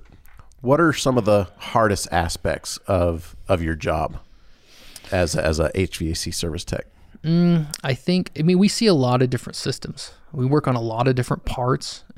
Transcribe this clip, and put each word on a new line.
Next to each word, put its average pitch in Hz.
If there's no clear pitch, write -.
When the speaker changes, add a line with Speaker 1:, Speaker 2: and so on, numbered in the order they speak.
Speaker 1:
what 135
are 160
some 127
of 107
the 104
hardest 107
aspects 82
of, 87
of 87
your 80
job 78
as, 90
as 78
a 80
H 92
V 80
A 82
C -
service 82
tech? -
Speaker 2:
Mm, 170
I 135
think, 180
I 151
mean, 180
we 208
see -
a 202
lot 127
of 131
different -
systems. -
We 131
work 143
on 127
a 117
lot 117
of 131
different 127
parts. -